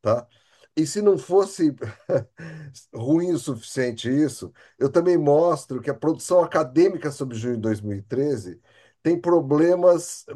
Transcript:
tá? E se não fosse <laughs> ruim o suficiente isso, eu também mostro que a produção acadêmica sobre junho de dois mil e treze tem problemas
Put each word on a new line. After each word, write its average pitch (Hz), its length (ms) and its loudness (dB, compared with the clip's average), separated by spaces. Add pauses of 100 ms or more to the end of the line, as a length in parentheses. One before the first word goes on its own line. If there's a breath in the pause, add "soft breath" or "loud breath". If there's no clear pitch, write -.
tá? 117 240 0 (500 soft breath)
E 156 80 0
se 202 160 -6
não 202 160 4
fosse 175 600 0
<laughs> 147 1160 -8
ruim 160 400 0
o 156 60 0
suficiente 120 720 -6
isso, 139 420 -2 (260 soft breath)
eu 135 120 0
também 175 260 4
mostro 147 640 2
que 127 100 -6
a 135 40 -4
produção 165 480 0
acadêmica 156 720 0
sobre 131 240 -8
junho 120 180 -4
de 110 80 -6
dois 107 180 -2
mil 104 180 -8
e 95 40 -12
treze 123 580 -4 (400 soft breath)
tem 170 200 0
problemas 170 1160 2